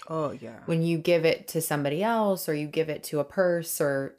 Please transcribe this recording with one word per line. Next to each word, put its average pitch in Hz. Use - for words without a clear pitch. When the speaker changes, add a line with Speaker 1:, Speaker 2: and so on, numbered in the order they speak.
Speaker 1:
Oh, 156
yeah. 113
Speaker 2:
When 165
you 170
give 165
it -
to 160
somebody 147
else 214
or 156
you 151
give 156
it 151
to -
a 143
purse 170
or 139